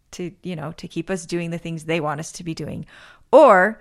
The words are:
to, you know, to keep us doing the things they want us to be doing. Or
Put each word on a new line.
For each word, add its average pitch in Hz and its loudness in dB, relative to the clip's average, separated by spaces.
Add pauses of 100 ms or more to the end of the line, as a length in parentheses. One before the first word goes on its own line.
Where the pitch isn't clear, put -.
(120)
to, 175 -12 (100)
you 175 -10
know, 151 -12
to - -16
keep 165 -8
us 170 -6
doing 170 -6
the 170 -6
things 165 -12
they 160 -4
want 147 -6
us 156 -12
to 180 -16
be 165 -8
doing. 151 -12 (460)
Or 220 6